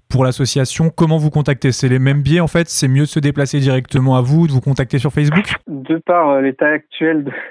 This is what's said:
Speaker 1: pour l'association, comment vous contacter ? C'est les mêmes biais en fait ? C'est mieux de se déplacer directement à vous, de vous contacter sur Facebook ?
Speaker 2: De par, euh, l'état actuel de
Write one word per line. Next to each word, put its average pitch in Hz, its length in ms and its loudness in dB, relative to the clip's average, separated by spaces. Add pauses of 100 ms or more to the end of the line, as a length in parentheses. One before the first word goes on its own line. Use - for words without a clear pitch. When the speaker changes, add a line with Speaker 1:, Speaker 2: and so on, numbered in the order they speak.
Speaker 1:
pour 127 160 0
l'association, 135 640 0
comment 160 300 2
vous 151 100 0
contacter ? 143 420 0
C'est 123 200 0
les 127 80 2
mêmes 139 240 2
biais 151 180 2
en 170 60 2
fait ? 170 220 0
C'est - 200 -2
mieux 135 140 2
de 151 40 2
se - 140 -4
déplacer 143 380 -2
directement 131 580 0
à 127 60 2
vous, 156 240 2
de 147 60 -2
vous 127 100 2
contacter 139 360 -2
sur 131 140 -2
Facebook ? 147 440 0 (100)
Speaker 2:
De 147 320 -4
par, 170 320 2
euh, 139 100 2
l'état 135 280 0
actuel 151 560 -2
de 131 80 -8 (180)